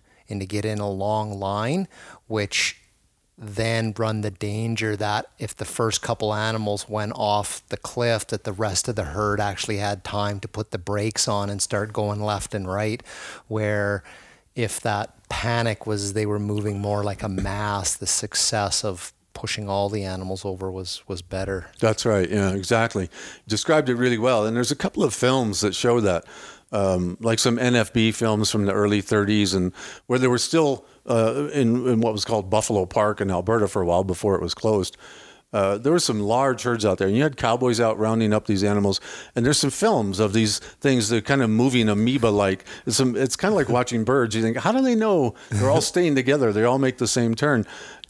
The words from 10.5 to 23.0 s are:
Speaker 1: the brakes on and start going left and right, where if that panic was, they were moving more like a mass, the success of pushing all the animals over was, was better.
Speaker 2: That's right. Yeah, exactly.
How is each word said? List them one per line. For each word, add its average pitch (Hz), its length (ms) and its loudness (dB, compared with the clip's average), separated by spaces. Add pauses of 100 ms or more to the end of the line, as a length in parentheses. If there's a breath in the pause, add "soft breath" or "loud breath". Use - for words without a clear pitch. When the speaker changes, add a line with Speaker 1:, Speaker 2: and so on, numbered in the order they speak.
Speaker 1:
the 107 80 -6
brakes 104 480 -2
on 101 240 -2
and 101 100 -6
start 107 320 -2
going 104 300 -2
left 104 320 -4
and 92 180 -4
right, 107 300 -2 (460 loud breath)
where 104 560 -2 (500 loud breath)
if - 260 -4
that 107 320 -4 (160)
panic 117 580 -2
was, 101 280 -4
they 107 100 0
were 104 140 -2
moving 104 420 -2
more 104 240 -2
like 101 180 -6
a 110 60 -4
mass, 98 680 -2
the 98 100 -8
success - 800 -2
of 92 280 -6 (220)
pushing 107 340 -8
all 101 220 0
the 104 120 -4
animals 95 440 -6
over 95 240 -6
was, 92 360 -10
was 90 140 -8
better. 95 460 -6 (120)
Speaker 2:
That's 110 280 2
right. 101 240 4
Yeah, 98 240 2
exactly. 104 560 0 (360 loud breath)